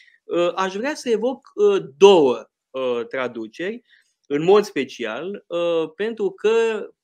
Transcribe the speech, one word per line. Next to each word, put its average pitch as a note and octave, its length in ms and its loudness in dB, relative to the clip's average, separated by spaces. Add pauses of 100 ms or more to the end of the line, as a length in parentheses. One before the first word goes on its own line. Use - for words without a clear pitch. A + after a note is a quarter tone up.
(300)
ă, F3 260 0
aș F#3+ 180 -4
vrea C4 200 -6
să - 160 -8
evoc, A#3 460 -4
ă, G3+ 220 2 (180)
două, D3 540 6 (240)
ă, B2 300 -4
traduceri, B2+ 800 -8 (440)
în C#3+ 160 -4
mod G3+ 220 6
special, C3 840 -8
ă, E3+ 380 -2
pentru G#3 420 -6
că, A3+ 560 -2 (180)